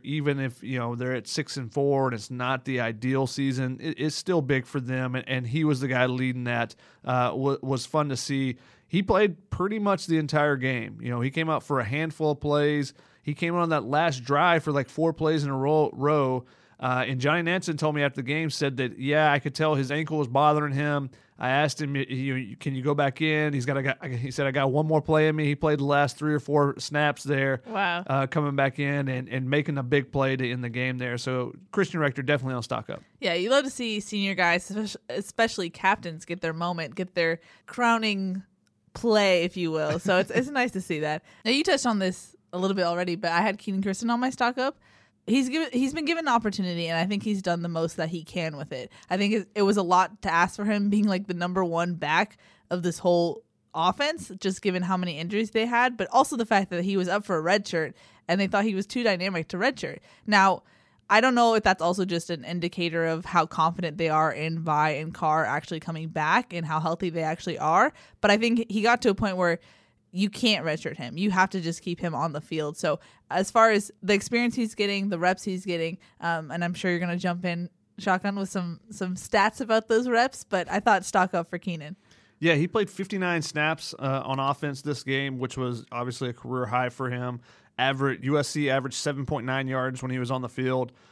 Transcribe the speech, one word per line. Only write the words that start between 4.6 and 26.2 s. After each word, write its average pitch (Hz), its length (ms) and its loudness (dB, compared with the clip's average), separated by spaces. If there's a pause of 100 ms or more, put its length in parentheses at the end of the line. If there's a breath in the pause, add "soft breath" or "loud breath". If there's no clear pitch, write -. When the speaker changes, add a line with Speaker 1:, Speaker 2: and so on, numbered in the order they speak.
Speaker 1:
for - 160 -6
them. 127 340 -4
And, 131 140 -6
and 127 180 -2
he 147 160 -2
was 147 180 2
the 135 80 -2
guy 127 180 4
leading 127 380 -2
that. 117 300 -2 (300 soft breath)
Uh, 123 280 2
w-, 135 280 0
was 131 240 -2
fun 151 240 0
to 135 80 -2
see. 135 400 -2 (320 soft breath)
He 196 140 0
played 190 480 2
pretty 208 280 -2
much 202 280 0
the 165 100 2
entire 147 400 2
game. 123 460 -4
You 123 80 -4
know, 120 100 -2
he 131 100 0
came 160 200 -2
out 147 140 0
for 139 160 0
a 113 40 -2
handful 151 460 -2
of 139 100 -2
plays. 147 540 0 (280 soft breath)
He 147 120 -6
came 170 200 -2
on 170 140 2
that 151 160 0
last 139 400 0
drive 156 400 4
for, 151 80 -2
like, 139 160 0
four 165 240 0
plays 156 320 0
in 143 60 -2
a 139 60 -2
row, 147 360 2
row. 135 540 0 (340 soft breath)
Uh, 127 260 0
and 127 140 -2
Johnny 156 220 2
Nansen 170 340 0
told 151 180 0
me 147 80 0
after 139 200 0
the 117 40 -8
game, 156 220 -2
said 139 300 -2
that, 127 200 -4
yeah, 147 320 4
I 143 80 4
could 139 160 -4
tell 156 200 2
his 135 180 -2
ankle 156 240 -2
was 143 120 0
bothering 147 440 4
him. 143 380 -2 (320 soft breath)
I 123 60 -2
asked 143 320 2
him, 139 160 -4
"You, 135 80 -2
you, 131 520 -6
can 135 180 -6
you 131 80 -4
go 147 120 0
back 143 280 0
in?" 151 320 0
He's 127 100 -2
got 139 140 -2
a 135 40 -2
guy, 135 260 -4
he 123 220 -6
said, 139 160 -2
"I 135 40 0
got 135 220 2
one 151 140 0
more 156 140 2
play 156 260 4
in 156 80 2
me." 151 120 0
He 143 80 2
played 151 240 0
the 139 80 -2
last 143 320 2
three 151 160 0